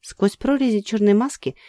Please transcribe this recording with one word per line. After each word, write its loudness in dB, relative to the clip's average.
Сквозь -2
прорези 0
черной 2
маски -2